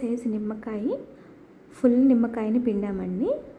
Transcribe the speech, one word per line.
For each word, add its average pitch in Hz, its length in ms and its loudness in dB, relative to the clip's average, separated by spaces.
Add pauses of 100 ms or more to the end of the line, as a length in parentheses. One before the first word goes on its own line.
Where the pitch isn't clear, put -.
సైజ్ 240 340 -4
నిమ్మకాయ, 214 520 -6 (920)
ఫుల్ 247 200 4 (140)
నిమ్మకాయని 226 560 2
పిండామండి. 202 640 -2 (260)